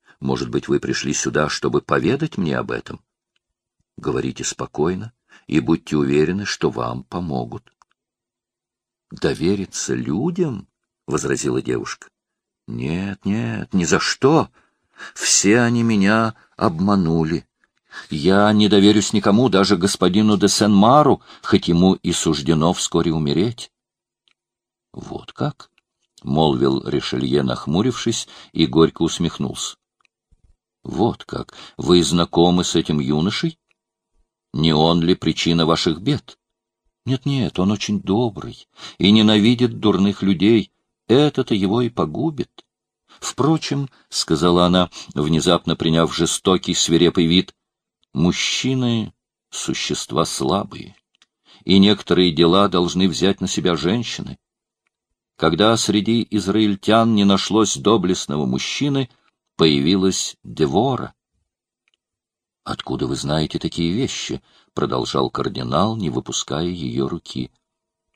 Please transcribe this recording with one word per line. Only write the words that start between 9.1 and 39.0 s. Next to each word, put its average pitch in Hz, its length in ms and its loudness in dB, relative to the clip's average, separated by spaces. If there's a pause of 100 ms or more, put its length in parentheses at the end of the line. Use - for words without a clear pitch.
«Довериться 82 840 -4
людям?» 127 760 -4 (380)
возразила 65 560 -2
девушка. 60 460 -8 (580)
«Нет, 82 580 -6
нет, 113 500 -4
ни 90 100 0
за 80 160 2
что! 143 500 2 (640)
Все - 460 2
они 120 220 2
меня 110 520 2 (220)
обманули. 82 880 0 (640)
Я 95 420 2
не 107 160 4
доверюсь 101 440 4
никому, 107 360 2
даже 95 280 2
господину 98 600 2
де 98 120 2
Сен-Мару, 107 720 4 (200)
хоть - 260 0
ему 90 260 4
и - 180 -4
суждено 78 600 0
вскоре 82 400 -2
умереть». 80 580 -2 (1200)
«Вот - 400 -14
как?» - 380 -8 (520)
молвил 67 640 2
Ришелье, 67 540 -2
нахмурившись, 90 840 -2 (240)
и 78 140 2
горько 76 360 2
усмехнулся. 80 760 -4 (1080)
«Вот - 420 -2
как! - 300 -12 (220)
Вы 87 260 4
знакомы 85 640 2
с - 100 -4
этим 80 240 0
юношей? 78 600 -2 (920)
Не 80 200 2
он 82 300 4
ли 87 120 2
причина 82 520 0
ваших 82 340 0
бед?» 131 380 -6 (640)
«Нет-нет, 127 540 -4
он 92 120 2
очень 104 300 -4
добрый 107 640 -4 (320)
и 90 120 6